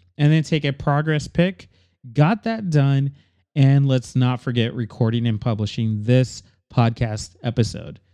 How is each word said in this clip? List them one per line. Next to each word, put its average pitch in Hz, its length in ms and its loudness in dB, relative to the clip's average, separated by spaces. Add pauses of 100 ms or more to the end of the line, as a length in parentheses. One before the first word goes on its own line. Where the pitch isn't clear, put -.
(180)
and 147 120 4
then 156 140 4
take 147 220 -2
a 143 80 -2
progress 151 560 -2
pic. 180 400 -2 (420)
Got 151 320 2
that 226 260 -4
done. 139 440 2 (420)
And 139 320 4
let's 131 260 -2
not 123 280 0
forget 117 320 -2
recording 117 520 -2
and 113 140 -2
publishing 110 640 -4
this 123 400 0 (300)
podcast 117 680 -2
episode. 82 580 -4 (120)